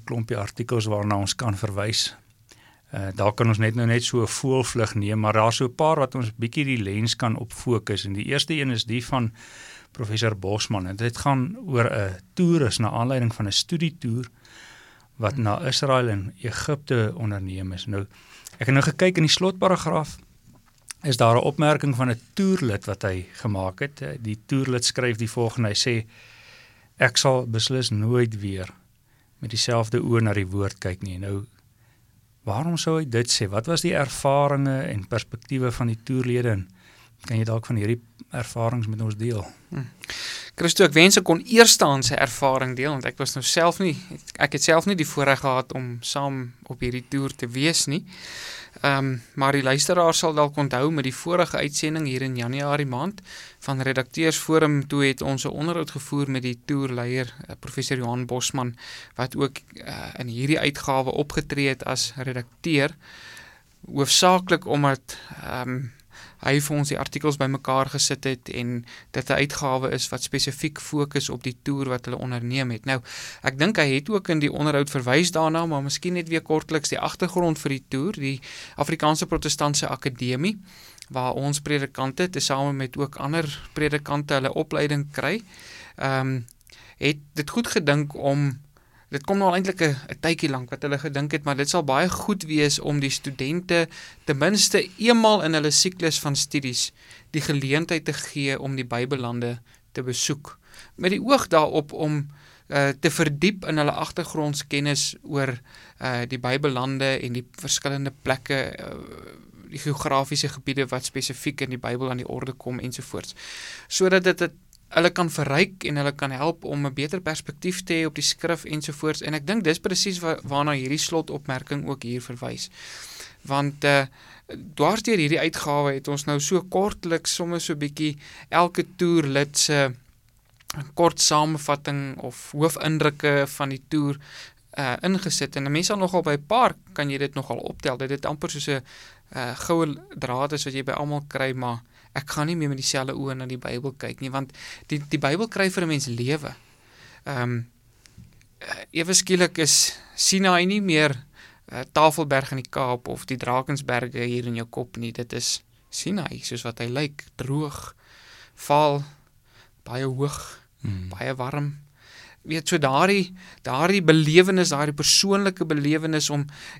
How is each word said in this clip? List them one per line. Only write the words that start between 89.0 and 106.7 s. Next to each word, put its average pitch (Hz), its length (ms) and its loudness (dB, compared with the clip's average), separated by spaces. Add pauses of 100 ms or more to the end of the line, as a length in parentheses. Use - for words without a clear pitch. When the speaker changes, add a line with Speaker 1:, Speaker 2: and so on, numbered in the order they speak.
Speaker 2:
dit 143 140 -6
kom 196 140 0
nou 196 120 4
al 175 60 4
eintlik 185 260 0
'n, 151 140 4 (140)
'n - 100 -12
tydjie 160 300 0
lank 127 200 -4
wat 135 120 -10
hulle 143 180 -2
gedink 147 320 -4
het, 151 120 -2
maar 143 120 0
dit 143 140 0
sal 180 140 2
baie 143 260 4
goed 190 340 -2
wees 151 360 2
om 147 200 0
die 139 100 0
studente 160 800 0 (380)
ten 147 120 0
minste 196 500 4 (100)
eenmal 220 460 6
in 160 100 0
hulle 151 180 2
siklus 170 480 2
van 143 160 -2
studies 135 560 -2 (400)
die 151 100 -2
geleentheid 147 640 0
te 156 80 -2
gee 139 460 -4
om 139 160 -6
die 131 100 -4
Bybellande 120 760 -4 (320)
te - 120 -8
besoek, 143 560 -4 (360)
met 180 160 0
die 196 120 0
oog 254 240 2
daarop 156 460 2
om, 151 340 -2 (400)
eh, 139 220 2 (100)
te 165 120 2
verdiep 165 540 0
in 156 120 -2
hulle 147 140 4
agtergrondskennis 147 1300 -2
oor, 135 360 -2 (380)
eh, 123 300 -4
die 127 120 -6
Bybellande 135 840 0